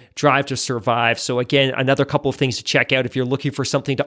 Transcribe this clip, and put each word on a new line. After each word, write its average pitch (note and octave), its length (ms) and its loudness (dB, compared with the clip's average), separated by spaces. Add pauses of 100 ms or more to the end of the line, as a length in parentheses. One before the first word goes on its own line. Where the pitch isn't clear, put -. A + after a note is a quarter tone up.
(140)
Drive C#3 320 2
to C3 100 -4
Survive. A#2 640 0
So B2 200 -2
again, C3+ 360 0
another C3 300 2
couple C#3+ 240 0
of B2 60 -2
things B2+ 220 0
to - 60 -10
check C3 300 0
out B2+ 120 2
if A2+ 100 -8
you're C3 100 0
looking C3 260 -2
for C3 140 -4
something C#3 320 -2
to C#3 100 -2